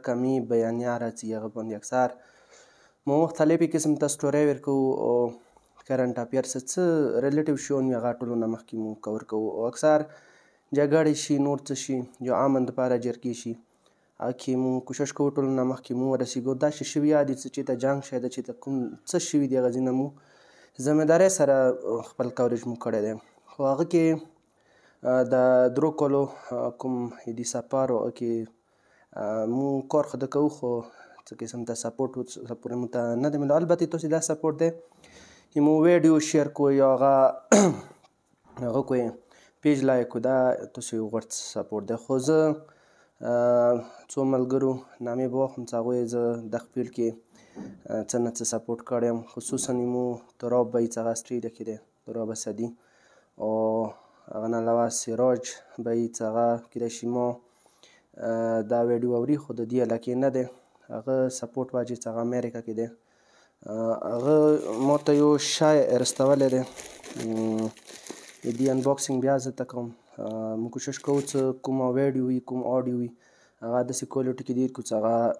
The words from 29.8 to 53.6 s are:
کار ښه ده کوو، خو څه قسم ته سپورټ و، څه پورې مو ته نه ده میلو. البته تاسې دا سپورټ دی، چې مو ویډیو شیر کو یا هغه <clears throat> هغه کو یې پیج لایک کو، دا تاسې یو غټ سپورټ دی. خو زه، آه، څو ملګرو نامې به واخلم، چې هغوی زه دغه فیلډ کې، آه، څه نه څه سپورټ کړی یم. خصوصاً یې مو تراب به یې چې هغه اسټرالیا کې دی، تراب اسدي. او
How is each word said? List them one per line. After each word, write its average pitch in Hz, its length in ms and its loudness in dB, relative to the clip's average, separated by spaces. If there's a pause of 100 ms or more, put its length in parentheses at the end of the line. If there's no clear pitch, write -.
کار 143 220 2
ښه - 140 -8
ده 127 100 -4
کوو، 147 220 2
خو 123 320 -4 (440)
څه - 140 -20
قسم 120 240 -10
ته 120 100 -6
سپورټ 123 440 -4
و، 127 60 -4
څه - 300 -14
پورې 123 200 -10
مو 123 140 -4
ته 117 280 -2
نه 139 140 0
ده 147 80 -2
میلو. 143 180 2
البته 170 300 2
تاسې 165 200 -4
دا 160 140 0
سپورټ 156 400 -2
دی، 165 100 4 (840)
چې - 80 0
مو 151 220 8
ویډیو 160 380 6
شیر 151 280 2
کو 143 240 2
یا 139 220 6
هغه 135 200 4 (380)
<clears throat> - 1160 0
هغه 123 140 0
کو 135 140 -2
یې 120 140 0 (520)
پیج 143 220 2
لایک 127 260 2
کو، 120 100 -6
دا 127 340 2
تاسې - 400 -8
یو 110 160 -4
غټ 110 200 -6
سپورټ - 580 -8
دی. 113 80 -4
خو 131 240 -2
زه، 156 200 4 (840)
آه، 120 540 4 (360)
څو - 120 -4
ملګرو 131 500 2 (280)
نامې 123 260 -2
به 123 100 -4
واخلم، 131 280 -2
چې 120 100 -6
هغوی 120 300 0
زه 120 160 -2 (320)
دغه 117 200 -8
فیلډ 120 220 -4
کې، 117 140 0 (800)
آه، 110 140 -4
څه - 120 -4
نه 120 160 0
څه 117 120 -8
سپورټ 113 360 -4 (100)
کړی 120 140 -2
یم. 117 160 0 (120)
خصوصاً 127 440 -6
یې 123 180 -2
مو 123 240 -2 (220)
تراب 120 320 0
به 120 80 0
یې 117 80 2
چې 117 120 -10
هغه 113 120 -2
اسټرالیا 117 440 -6
کې 117 80 -14
دی، 107 140 -8 (280)
تراب 113 260 -6
اسدي. 110 380 -6 (720)
او 107 100 -4 (840)